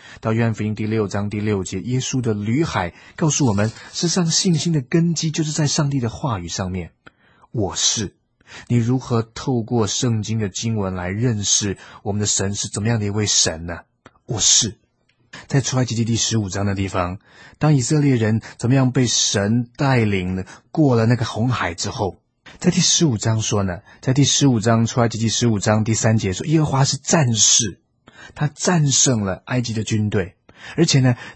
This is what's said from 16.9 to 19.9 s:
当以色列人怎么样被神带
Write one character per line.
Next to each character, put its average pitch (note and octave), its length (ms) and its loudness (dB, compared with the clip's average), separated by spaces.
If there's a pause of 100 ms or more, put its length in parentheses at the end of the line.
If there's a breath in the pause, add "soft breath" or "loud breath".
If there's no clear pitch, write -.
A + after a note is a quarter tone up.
当 D3+ 180 4
以 C3 60 4
色 D3+ 180 0
列 C#3+ 160 4
人 A2 260 2 (160 loud breath)
怎 A#2 120 -2
么 C3 60 6
样 B2+ 160 4
被 B2 160 2
神 A2 680 0
带 C3 300 2